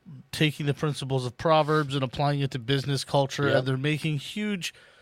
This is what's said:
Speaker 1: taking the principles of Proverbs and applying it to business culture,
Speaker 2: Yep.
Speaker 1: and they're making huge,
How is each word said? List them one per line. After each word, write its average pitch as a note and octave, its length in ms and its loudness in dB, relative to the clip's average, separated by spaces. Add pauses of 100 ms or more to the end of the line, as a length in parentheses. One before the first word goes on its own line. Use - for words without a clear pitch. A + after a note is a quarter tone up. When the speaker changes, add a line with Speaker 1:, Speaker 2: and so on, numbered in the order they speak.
(340)
Speaker 1:
taking D3+ 340 0
the C#3+ 80 2
principles C#3 500 -2
of B2 140 -6
Proverbs D#3 560 4
and C3+ 100 0
applying C#3+ 360 0
it C#3 100 0
to C3+ 80 -6
business C3 460 -2
culture, C#3 440 2
Speaker 2:
Yep. C3+ 80 4
Speaker 1:
and B2+ 120 2
they're C3 100 0
making D3+ 400 0
huge, G#3 560 -4 (280)